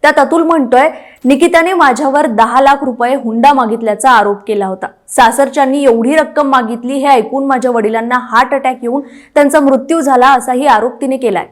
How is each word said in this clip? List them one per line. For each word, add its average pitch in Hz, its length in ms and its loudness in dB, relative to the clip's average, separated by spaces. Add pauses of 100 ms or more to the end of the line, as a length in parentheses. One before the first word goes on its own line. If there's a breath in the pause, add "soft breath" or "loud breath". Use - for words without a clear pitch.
त्यात 302 180 0
अतुल 320 240 0
म्हणतोय, 294 460 2 (360 loud breath)
"निकिताने 330 480 2
माझ्यावर 285 520 0
दहा 233 360 0
लाख 277 220 2
रुपये 247 320 -2
हुंडा 240 380 2
मागितल्याचा 226 580 0
आरोप 202 260 2 (100)
केला 208 180 -4
होता. 190 200 -8 (220)
सासरच्यांनी 262 760 0
एवढी 240 320 2
रक्कम 294 320 0
मागितली 240 460 -2
हे 277 140 -2
ऐकून 262 380 0
माझ्या 254 260 -2
वडिलांना 226 440 -2
हार्ट 247 380 0
अटॅक 262 300 -2
येऊन 247 180 -4 (340 loud breath)
त्यांचा 285 240 4
मृत्यू 277 420 0
झाला," 262 280 2
असाही 254 380 0
आरोप 240 340 0
तिने 269 160 -4
केलाय. 214 340 -4